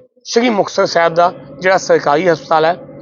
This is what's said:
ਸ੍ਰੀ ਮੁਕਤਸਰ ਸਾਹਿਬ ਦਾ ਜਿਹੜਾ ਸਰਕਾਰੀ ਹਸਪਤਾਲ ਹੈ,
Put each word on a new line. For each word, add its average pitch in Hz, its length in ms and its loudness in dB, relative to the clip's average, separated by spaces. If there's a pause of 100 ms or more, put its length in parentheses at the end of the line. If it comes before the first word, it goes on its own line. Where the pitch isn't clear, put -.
(240)
ਸ੍ਰੀ 240 260 0
ਮੁਕਤਸਰ 196 360 0
ਸਾਹਿਬ 170 280 0
ਦਾ 175 200 2 (280)
ਜਿਹੜਾ 185 160 2
ਸਰਕਾਰੀ 165 520 0
ਹਸਪਤਾਲ 160 360 0
ਹੈ, 175 120 0 (240)